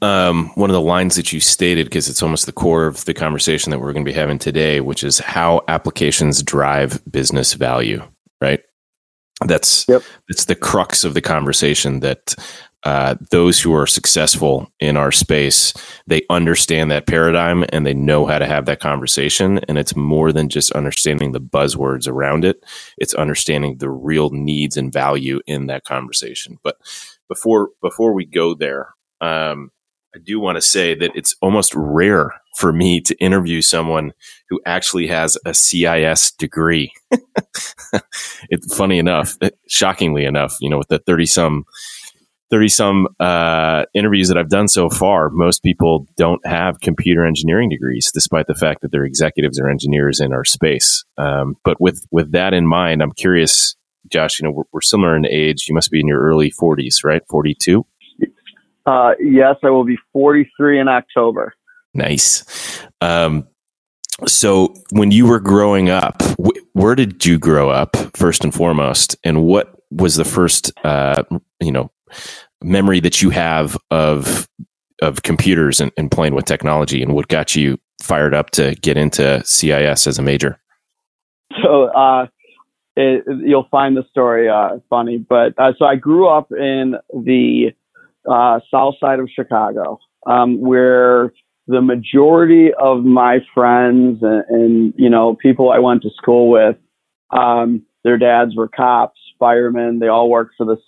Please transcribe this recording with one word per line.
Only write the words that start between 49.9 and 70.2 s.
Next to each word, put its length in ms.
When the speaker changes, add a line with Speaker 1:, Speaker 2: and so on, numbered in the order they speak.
Speaker 1:
in 140
our 120
space. 580
Um, 460
but 180
with, 300
with 200
that 220
in 140
mind, 340
I'm 100
curious, 640
Josh, 320
you 80
know, 40
we're, 200
we're 100
similar 340
in 100
age. 420
You 80
must 160
be 80
in 80
your 140
early 300
forties, 520
right? 240
Forty-two? 580
Speaker 2:
Uh, 340
yes, 440
I 60
will 140
be 140
forty-three 680
in 80
October. 640
Speaker 1:
Nice. 920
Um, 460
so 460
when 200
you 140
were 140
growing 500
up, 320
wh-, 160
where 200
did 320
you 140
grow 300
up, 260
first 260
and 100
foremost? 720
And 220
what 300
was 260
the 80